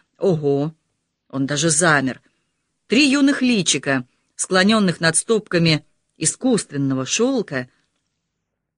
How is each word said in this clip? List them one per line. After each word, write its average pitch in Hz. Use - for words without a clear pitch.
Ого! 151
Он 135
даже 143
замер. 147
Три 277
юных 277
личика, 156
склонённых 190
над 170
стопками 165
искусственного 139
шёлка, 202